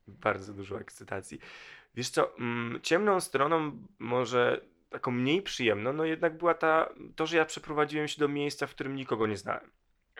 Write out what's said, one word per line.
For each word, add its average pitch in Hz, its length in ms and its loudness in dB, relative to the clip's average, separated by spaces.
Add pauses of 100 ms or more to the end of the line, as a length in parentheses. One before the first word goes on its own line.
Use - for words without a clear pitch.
bardzo 101 460 -2
dużo 98 260 -8
ekscytacji. 98 580 -10 (560)
Wiesz 123 160 -4
co, - 260 2
mm, 120 460 -4
ciemną 190 380 4
stroną, 151 520 0 (260)
może 120 600 2 (300)
taką - 200 -4
mniej 131 320 2
przyjemną, 113 500 0
no 156 120 -2
jednak 160 320 0
była 165 180 2
ta, 160 340 4 (280)
to, 160 100 0
że 160 100 0
ja 160 80 6
przeprowadziłem 151 640 0
się - 120 -8
do 147 80 6
miejsca, 143 380 -2
w 135 40 -14
którym 135 240 -6
nikogo 127 320 2
nie 107 100 0
znałem. - 340 -4 (500)